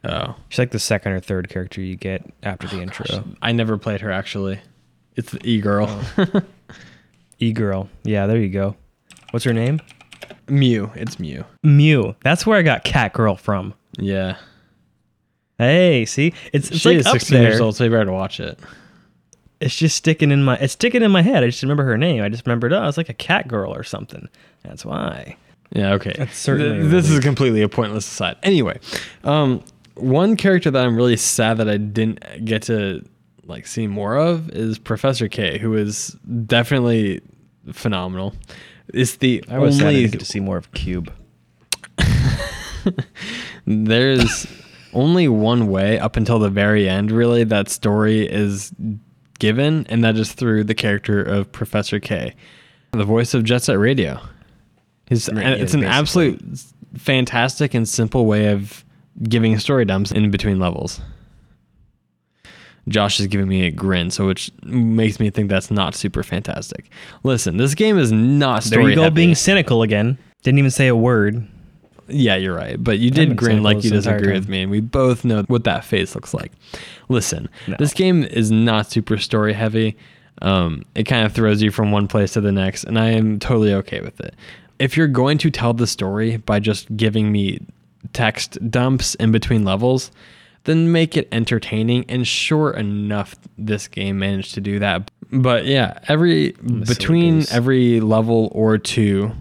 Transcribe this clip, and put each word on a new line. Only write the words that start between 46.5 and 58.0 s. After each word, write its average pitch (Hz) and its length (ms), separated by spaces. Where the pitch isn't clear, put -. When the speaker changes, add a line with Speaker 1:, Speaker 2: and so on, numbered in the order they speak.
Speaker 1:
end, 101 220
really, 117 340
that 104 240
story 107 580
is 101 460
given, 139 500
and 117 160
that 113 120
is 110 160
through 110 320
the 110 100
character 101 480
of 101 300
Professor 107 480
K, 67 340
the 110 120
voice 113 300
of 117 100
Jet 120 180
Set 101 160
Radio. 104 420
He's, 117 240
Speaker 2:
Right, 107 160
Speaker 1:
it's 104 280
Speaker 2:
yeah, 147 60
Speaker 1:
an - 40
Speaker 2:
basically. - 20
Speaker 1:
absolute 143 560
s-, - 220
fantastic 127 760
and 113 140
simple 117 380